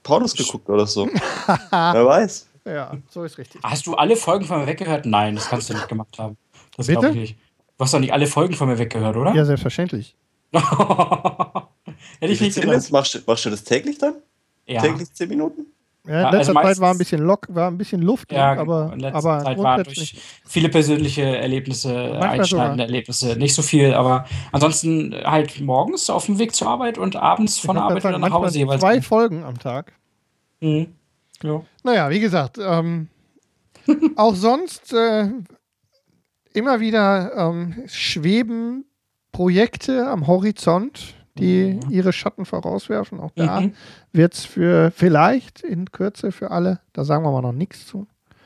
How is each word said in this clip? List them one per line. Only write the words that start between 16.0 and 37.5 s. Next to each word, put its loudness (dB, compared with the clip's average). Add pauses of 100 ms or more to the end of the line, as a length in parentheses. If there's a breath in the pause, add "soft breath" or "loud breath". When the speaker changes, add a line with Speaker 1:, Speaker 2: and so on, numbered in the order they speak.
Speaker 2:
Ja, -10
in 0
Speaker 3:
Ja, 2
Speaker 2:
letzter 6
Speaker 3:
also 4
Speaker 2:
Zeit 6
war 4
ein 0
Speaker 3:
meistens 4
Speaker 2:
bisschen -2
lock, 0
war -2
ein -8
bisschen -4
Luft 0
Speaker 3:
Ja, 2
Speaker 2:
drin, -2
aber, 0
Speaker 3:
genau. -6
In -10
letzter -6
Speaker 2:
aber 0
Speaker 3:
Zeit -2
war 2
Speaker 2:
grundsätzlich -4
Speaker 3:
durch -20 (220 loud breath)
viele 0
persönliche 2 (160)
Erlebnisse, -4
Speaker 2:
Manchmal -2
Speaker 3:
einschneidende 2 (360)
Speaker 2:
sogar. 0
Speaker 3:
Erlebnisse, -4
nicht 2
so 0
viel, 4
aber 2 (260 loud breath)
ansonsten 0 (100)
halt 0
morgens 0
auf -2
dem 0
Weg -2
zur -2
Arbeit -2
und -4
abends 2
Speaker 2:
Ich -6
Speaker 3:
von -2
der 2
Speaker 2:
wollte 2
Speaker 3:
Arbeit 0
Speaker 2:
grad 0
Speaker 3:
wieder -2
Speaker 2:
sagen, -2
Speaker 3:
nach 2
Speaker 2:
manchmal 2
Speaker 3:
Hause -2
jeweils. 2
Speaker 2:
zwei 4
Folgen 0
am -10
Tag. -8 (640)
Speaker 3:
Mhm. 0 (540)
Ja. -4 (220)
Speaker 2:
Naja, 2
wie 0
gesagt, 0
ähm, -2 (800)
Speaker 3:
<laughs> 2
Speaker 2:
auch 4
sonst, -2
äh, 2 (1200)
immer 0
wieder, 2
ähm, -4